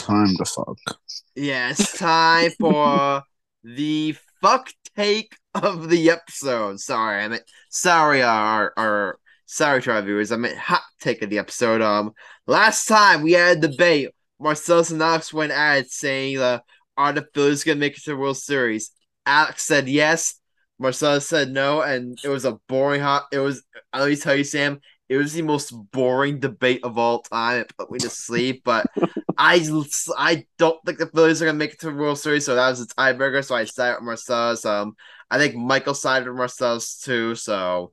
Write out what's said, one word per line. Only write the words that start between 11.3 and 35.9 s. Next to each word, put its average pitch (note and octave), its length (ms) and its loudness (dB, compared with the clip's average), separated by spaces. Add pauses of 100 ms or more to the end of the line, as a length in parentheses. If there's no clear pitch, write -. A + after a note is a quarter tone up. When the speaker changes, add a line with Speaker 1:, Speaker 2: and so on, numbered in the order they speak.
Speaker 2:
episode. A2+ 420 -2
Um, G#2+ 320 0 (320)
last G3+ 420 2
time G3+ 340 6
we D#3+ 120 4
had F3 240 6
a D#3 100 0
debate. D3 420 2 (300)
Marcellus E3 520 2
and D#3+ 100 -2
Alex D#3+ 320 0
went D#3 180 -2
at C#3+ 280 2
it C3 120 -8
saying, C3+ 460 -4
uh, B2 220 0 (360)
"Are C#3+ 160 2
the C#3+ 220 -4
Phillies C#3+ 300 2
gonna D3+ 160 0
make C#3+ 180 -2
it - 60 -20
to D#3 80 -8
the C#3+ 60 -6
World C3+ 200 -2
Series?" A#2+ 540 -2 (340)
Alex D3 380 2
said C#3 260 2
yes. D3+ 460 2 (440)
Marcellus C#3 480 0
said C#3+ 220 0
no, C#3 320 0
and B2 420 -4
it C#3 60 -6
was C3+ 160 -2
a A2+ 140 -2 (100)
boring C#3 320 0
hot, C#3+ 300 2
it C#3 80 -2
was, C3+ 240 -4 (320)
let C3+ 120 2
me D3 80 2
tell C#3+ 200 0
you, C#3+ 80 0
Sam, C#3+ 360 -4 (300)
it C3 80 2
was D3 160 0
the E3 80 -4
most D3 300 -2 (200)
boring C3 480 0
debate B2+ 440 0
of A#2 160 -6
all A#2 240 0
time. A#2 380 -2
It G#2+ 140 -10
put F#2+ 140 -12
me A2+ 80 -10
to A#2+ 140 -6
sleep, B2 520 -4
but A2+ 220 0 (100)
Speaker 1:
<laughs> - 440 -8
Speaker 2:
I, D#3+ 280 4 (480)
I D3 300 -2 (140)
don't E3 260 2
think E3+ 140 -6
the D#3+ 80 -4
Phillies D#3+ 340 2
are E3+ 40 0
gonna D3+ 120 0
make D3+ 160 -4
it - 60 -20
to E3 80 -10
the D3 80 -8
World C#3+ 240 -2
Series, D3 260 0
so C3 80 0
that B2+ 160 4
was B2 120 -4
a A#2 40 -8
tiebreaker, C3 580 0
so C3 120 -4
I A2+ 100 0
sided B2 300 -2
with - 80 -10
Marcellus. A#2 640 -2
Um, G#2 280 -2 (360)
I B2+ 80 0
think C#3 160 2
Michael C3+ 400 0